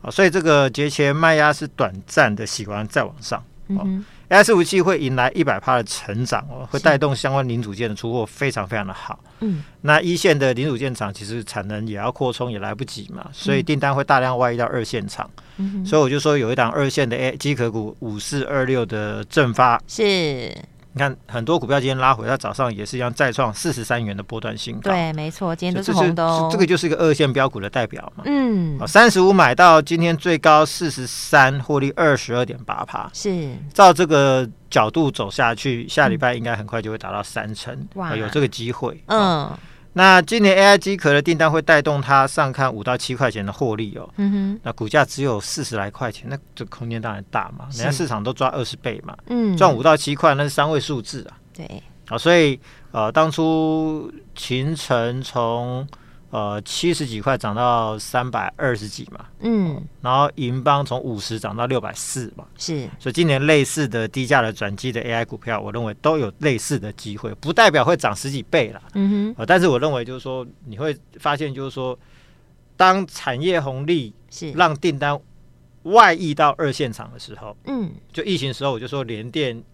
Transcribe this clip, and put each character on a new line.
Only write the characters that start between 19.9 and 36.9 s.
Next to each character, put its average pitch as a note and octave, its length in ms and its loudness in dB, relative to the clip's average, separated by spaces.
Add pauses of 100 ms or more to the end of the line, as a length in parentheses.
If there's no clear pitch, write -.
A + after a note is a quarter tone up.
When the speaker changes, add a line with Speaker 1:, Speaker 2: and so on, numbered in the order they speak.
Speaker 1:
你 B2+ 40 -8
看 C#3 160 0 (140)
很 A#2 160 -6
多 D#3 120 2
股 A#2 100 -2
票 C#3 120 2
今 B2+ 80 -2
天 C3+ 120 -2
拉 C3 140 4
回， A2+ 140 -2
它 C3 100 0
早 G#2+ 160 -6
上 A#2+ 220 -2
也 G2+ 100 -8
是 B2 120 -10
一 B2 40 -6
样 B2 120 -2
再 C3 180 0
创 A2+ 240 -2
四 E3 180 -4
十 A#2 120 -6
三 A#2+ 180 -2
元 G#2 140 -6
的 G2+ 40 -10
波 A2 200 -10
段 A2 160 -8
新 A#2 240 -10
高。 G3 100 -4
Speaker 2:
对， E3+ 220 -2
没 D#3 180 -6
错， E3+ 240 -6
今 F3 120 -6
天 F#3 60 -2
都 F#3 80 -4
是 G3 120 -4
红 E3 200 4
的 E3+ 120 -2
哦。 E3 140 2
Speaker 1:
这， D#3+ 60 0
这， - 0 -
这， E3 80 -2
这 F3+ 60 -2
个 F#3 80 4
就 F3 100 2
是 F3 100 -2
一 D#3 40 0
个 D#3 60 0
二 D#3+ 180 2
线 D3 160 2
标 C3+ 180 2
股 A2+ 120 -8
的 G2+ 100 -8
代 A#2 160 -2
表 - 300 -14
嘛。 - 100 -16
Speaker 2:
嗯。 A3 540 0
Speaker 1:
哦， A#2 60 -4
三 A3 220 8
十 F#3+ 120 4
五 F#3+ 120 6
买 D3+ 220 6
到 E3+ 260 8
今 E3 200 -2
天 E3+ 160 2
最 E3+ 200 0
高 D#3 300 6
四 D#3+ 240 -4
十 B2+ 160 -8
三， C3+ 540 2
获 C#3+ 180 0
利 C3+ 160 0
二 D3+ 220 4
十 - 180 -6
二 B2 100 0
点 - 200 -8
八 - 220 -6
趴。 - 260 -8
Speaker 2:
是。 F3 380 -4 (220)
Speaker 1:
照 F#3 200 10
这 F3 140 4
个 C3+ 420 4 (220)
角 A2 200 4
度 D#3 180 2
走 G#2+ 220 -4
下 A#2 240 2
去， A#2 320 -4
下 C#3+ 220 2
礼 - 80 0
拜 B2 180 0
应 A#2 80 -8
该 A#2 140 -2
很 G#2 100 0
快 A2+ 160 -6
就 G#2+ 80 -6